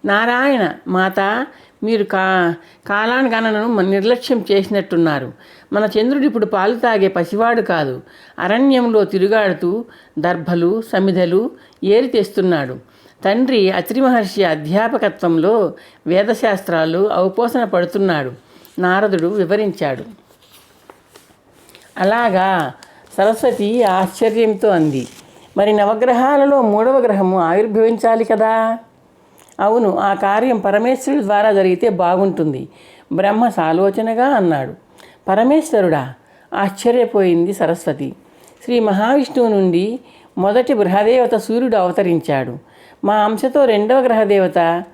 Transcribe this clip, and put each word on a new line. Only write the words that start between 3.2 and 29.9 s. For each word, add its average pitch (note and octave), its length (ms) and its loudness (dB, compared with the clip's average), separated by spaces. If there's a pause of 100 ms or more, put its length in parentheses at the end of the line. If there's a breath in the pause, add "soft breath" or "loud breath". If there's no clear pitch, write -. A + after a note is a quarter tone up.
మ-, A3 140 0
నిర్లక్ష్యం G#3 720 0
చేసినట్టున్నారు. E3+ 800 -2 (400 loud breath)
మన G#3 160 0 (100)
చంద్రుడు C4 260 0
ఇప్పుడు A3+ 200 0
పాలు G3+ 300 0
తాగే A3 320 0
పసివాడు G#3 540 -2
కాదు. D3 400 -4 (380 loud breath)
అరణ్యంలో A#3 640 2
తిరుగాడుతూ F#3+ 800 0 (340 loud breath)
దర్భలు, F3 640 -2
సమిధలు F#3 680 0 (320 loud breath)
ఏరి A3 240 2
తెస్తున్నాడు. F3 880 -2 (300 soft breath)
తండ్రి A3 460 2
అత్రి F#3+ 300 -4
మహర్షి A3 420 2
అధ్యాపకత్వంలో F3+ 1300 0 (340 loud breath)
వేదశాస్త్రాలు F#3+ 1000 0
అవపోసన A3+ 540 0
పడుతున్నాడు," F3 680 -2 (480 loud breath)
నారదుడు F#3 480 0
వివరించాడు. F#3 760 -2 (1900 loud breath)
"అలాగా?" F#3+ 760 0 (440 loud breath)
సరస్వతి A3 680 0
ఆశ్చర్యంతో G#3+ 840 0
అంది. D3+ 380 0 (500 loud breath)
"మరి G#3 160 2
నవగ్రహాలలో B3+ 880 2
మూడవ A3+ 380 2
గ్రహము G3 400 0
ఆవిర్భవించాలి A3 840 2
కదా?" A3+ 560 0 (800 soft breath)
"అవును, G#3+ 380 2